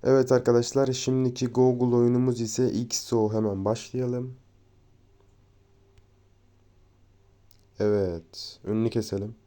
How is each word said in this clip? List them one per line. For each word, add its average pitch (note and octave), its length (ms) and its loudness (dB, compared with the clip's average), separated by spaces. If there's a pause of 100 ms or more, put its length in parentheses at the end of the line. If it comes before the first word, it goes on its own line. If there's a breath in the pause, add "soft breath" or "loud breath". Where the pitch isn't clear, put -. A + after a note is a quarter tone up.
Evet C3 300 4
arkadaşlar, B2 600 2
şimdiki C3 540 -2
Google B2 500 2
oyunumuz A#2+ 440 2
ise A#2 320 -2
X A#2+ 400 -4
O. A2 200 2
Hemen G#2 320 -2
başlayalım. B2 720 -4 (3500)
Evet, G2 880 -2
önünü A2 260 0
keselim. G#2+ 440 -4 (120)